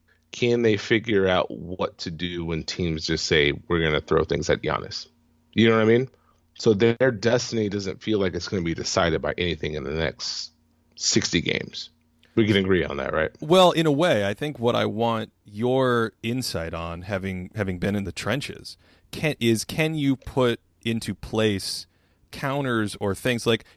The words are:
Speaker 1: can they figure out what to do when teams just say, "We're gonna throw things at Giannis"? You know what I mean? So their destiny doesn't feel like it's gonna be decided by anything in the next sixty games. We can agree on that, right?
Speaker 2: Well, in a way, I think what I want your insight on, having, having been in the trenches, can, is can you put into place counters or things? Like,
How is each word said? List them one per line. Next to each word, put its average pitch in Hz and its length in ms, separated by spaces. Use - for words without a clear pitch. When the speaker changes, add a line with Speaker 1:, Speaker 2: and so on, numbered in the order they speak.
Speaker 1:
can 120 300
they 110 140
figure 107 500
out 92 240
what - 480
to - 120
do 87 340
when 82 180
teams 80 440
just - 200
say, 73 260
"We're 85 140
gonna 78 180
throw 78 240
things 76 240
at 69 140
Giannis"? - 460
You 110 160
know 113 80
what 110 60
I 110 40
mean? 120 220
So 113 140
their 117 380
destiny 113 580
doesn't 98 340
feel 110 160
like 92 160
it's 85 140
gonna 98 140
be 82 120
decided 80 460
by 73 160
anything 78 380
in 73 100
the 69 60
next - 640
sixty - 480
games. - 480
We 113 120
can 104 100
agree 95 280
on 69 140
that, 67 160
right? 78 160
Speaker 2:
Well, 175 300
in 160 160
a 151 60
way, 139 340
I 104 80
think 147 240
what 117 180
I 110 80
want 110 480
your 120 640
insight 113 520
on, 85 280
having, 92 520
having 95 240
been 98 180
in 98 80
the 92 80
trenches, - 640
can, - 300
is 113 240
can 160 300
you 139 220
put 120 440
into 113 300
place - 720
counters 131 680
or 101 140
things? 120 320
Like, 117 180